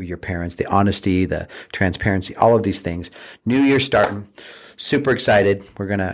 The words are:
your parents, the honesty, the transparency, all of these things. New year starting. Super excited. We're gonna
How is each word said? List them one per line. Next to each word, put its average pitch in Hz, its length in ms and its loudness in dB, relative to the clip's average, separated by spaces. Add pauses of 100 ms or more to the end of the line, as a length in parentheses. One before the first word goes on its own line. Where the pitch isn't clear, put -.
your 87 160 -10
parents, 87 380 -6
the - 100 -4
honesty, 95 580 2
the 80 240 -4 (240)
transparency, 95 640 -2
all 113 180 4
of 107 100 2
these 101 180 -2
things. 87 300 -8 (340)
New 127 160 2
year 139 180 4
starting. 101 480 0 (480)
Super 139 360 -2
excited. 101 520 2 (140)
We're 98 100 -6
gonna 95 260 -2